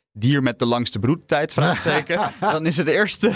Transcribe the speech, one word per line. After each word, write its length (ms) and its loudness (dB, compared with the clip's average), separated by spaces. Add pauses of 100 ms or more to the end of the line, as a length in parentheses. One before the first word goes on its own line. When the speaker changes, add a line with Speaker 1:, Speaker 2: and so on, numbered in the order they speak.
(120)
Speaker 1:
"dier 320 2
met 160 0
de 60 0
langste 340 -2
broedtijd, 540 0
vraagteken", 640 0 (160)
Speaker 2:
<laughs> 40 -18
Speaker 1:
dan 260 0
is 120 0
het 100 0
eerste 480 0